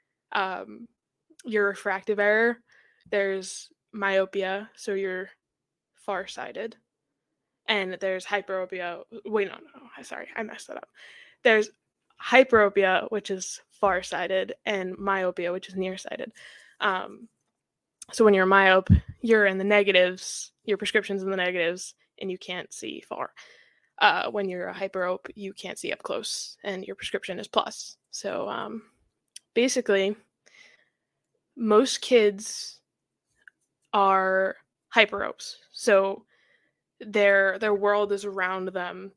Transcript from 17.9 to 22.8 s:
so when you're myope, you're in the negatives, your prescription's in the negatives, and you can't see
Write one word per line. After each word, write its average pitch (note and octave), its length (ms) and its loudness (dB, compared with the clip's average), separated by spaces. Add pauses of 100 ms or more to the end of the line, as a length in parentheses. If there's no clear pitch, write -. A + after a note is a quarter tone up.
so A3+ 120 4
when G#3 100 8
you're F#3+ 120 4
myope, F#3+ 540 6 (220)
you're A3 240 4
in F#3+ 120 0
the F#3+ 60 -2
negatives, F#3+ 880 2 (120)
your G3+ 120 0
prescription's G3+ 460 -2
in F#3+ 80 -4
the G3 60 -4
negatives, F3+ 580 -4 (260)
and G3 100 -8
you F3+ 80 -8
can't - 340 -12
see - 280 -12